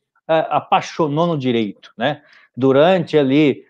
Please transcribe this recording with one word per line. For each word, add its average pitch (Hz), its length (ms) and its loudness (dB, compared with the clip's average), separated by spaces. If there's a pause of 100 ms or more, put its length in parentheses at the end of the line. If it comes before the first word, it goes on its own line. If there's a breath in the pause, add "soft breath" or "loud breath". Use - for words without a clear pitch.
(280)
é, 160 220 0
apaixonou 156 800 -2
no 165 100 -2
direito, 117 580 -4
né? 131 280 -6 (340 soft breath)
Durante 147 580 2
ali, 139 540 2